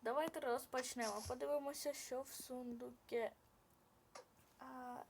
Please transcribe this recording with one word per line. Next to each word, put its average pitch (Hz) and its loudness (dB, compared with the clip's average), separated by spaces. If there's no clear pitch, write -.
давайте 302 4
розпочнемо. 247 2
Подивимося, 285 2
що 262 -2
в 269 -14
сундуке. 247 -2
А, 254 -8